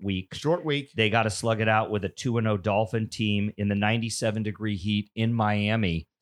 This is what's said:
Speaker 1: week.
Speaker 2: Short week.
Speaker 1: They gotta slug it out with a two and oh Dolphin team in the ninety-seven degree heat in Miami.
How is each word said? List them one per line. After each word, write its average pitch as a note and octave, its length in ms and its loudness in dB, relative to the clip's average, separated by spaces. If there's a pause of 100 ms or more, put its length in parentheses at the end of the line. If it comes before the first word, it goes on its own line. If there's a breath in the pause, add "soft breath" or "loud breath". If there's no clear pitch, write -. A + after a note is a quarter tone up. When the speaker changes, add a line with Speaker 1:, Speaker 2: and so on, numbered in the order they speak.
Speaker 1:
week. F#2+ 320 -4
Speaker 2:
Short E3 300 -2
week. C#3+ 300 -2
Speaker 1:
They A2 140 0
gotta A2 220 2
slug A2+ 300 0
it A2 80 0
out A2 220 2
with G2+ 140 -2
a F#2 40 -2
two A#2+ 300 -4
and A2 100 0
oh G#2+ 80 2
Dolphin A2 520 0
team G#2 480 0
in G2+ 120 0
the G2+ 80 2
ninety-seven A2 680 0
degree G#2 340 -4
heat G#2 380 -2
in A2+ 180 2
Miami. G#2 760 2 (140)